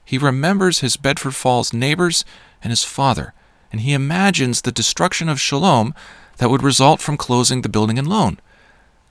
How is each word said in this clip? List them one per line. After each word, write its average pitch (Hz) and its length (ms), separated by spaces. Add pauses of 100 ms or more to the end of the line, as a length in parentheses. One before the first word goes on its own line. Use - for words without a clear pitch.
He - 140
remembers 156 640
his 156 160
Bedford 135 380
Falls 123 400
neighbors 160 500 (400)
and 113 60
his 117 140
father, 120 500 (360)
and 110 120
he 139 100
imagines 143 680
the 123 100
destruction - 560
of 151 120
Shalom 139 540 (440)
that 123 100
would 127 140
result 139 380
from 147 180
closing 123 420
the - 80
Building 107 300
and 139 100
Loan. 175 320 (720)